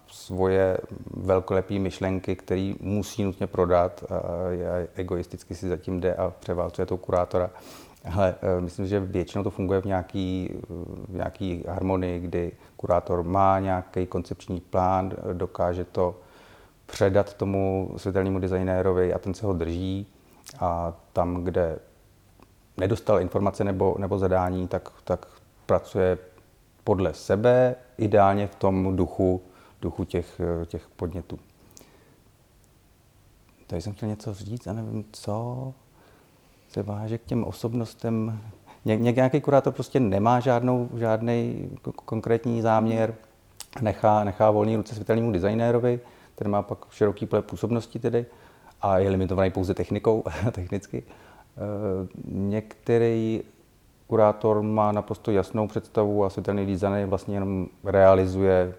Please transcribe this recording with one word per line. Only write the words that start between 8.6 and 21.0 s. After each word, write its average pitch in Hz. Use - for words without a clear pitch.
myslím, 90
že 101
většinou 95
to 101
funguje 95
v 95
nějaký, 92
v 92
nějaký 87
harmonii, 92
kdy 87
kurátor 87
má 95
nějaký 92
koncepční 90
plán, 92
eh, 92
dokáže 90
to 90
předat 101
tomu 95
světelnému 95
designérovi 92
a 92
ten 92
se -
ho 98
drží. 90
A 85